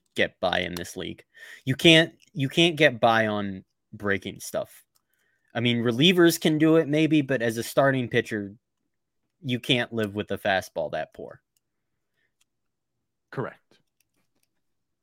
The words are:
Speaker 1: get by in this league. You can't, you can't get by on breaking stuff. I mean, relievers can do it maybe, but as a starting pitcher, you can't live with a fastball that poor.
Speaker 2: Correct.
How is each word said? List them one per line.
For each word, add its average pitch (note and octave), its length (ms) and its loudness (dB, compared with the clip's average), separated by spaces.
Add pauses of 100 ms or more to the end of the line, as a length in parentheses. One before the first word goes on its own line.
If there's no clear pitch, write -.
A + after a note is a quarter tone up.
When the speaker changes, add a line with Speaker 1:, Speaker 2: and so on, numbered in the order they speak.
(160)
Speaker 1:
get - 240 -4
by F2+ 200 -2
in F2 160 -6
this F2 200 -12
league. F#2 280 -12 (420)
You C3 80 -2
can't, E3 400 6 (200)
you C3+ 160 -4
can't E3+ 260 2
get C#3 240 2
by A2+ 260 4
on G2+ 380 -6 (300)
breaking G2+ 480 -6
stuff. - 420 -10 (720)
I A#2 60 -2
mean, A#2+ 160 2
relievers E3+ 640 4
can D#3 200 0
do D#3+ 160 4
it D#3+ 120 2
maybe, D3+ 340 2
but C3 200 -4
as A#2 160 -2
a A#2 60 -6
starting C3+ 460 0
pitcher, G#2+ 460 -4 (840)
you B2 180 -4
can't A#2+ 340 -2
live G#2+ 200 -4
with G#2 180 -6
a G2 60 -4
fastball F2+ 540 -4
that D#2 220 -8
poor. - 280 -18 (1900)
Speaker 2:
Correct. - 500 -12 (1200)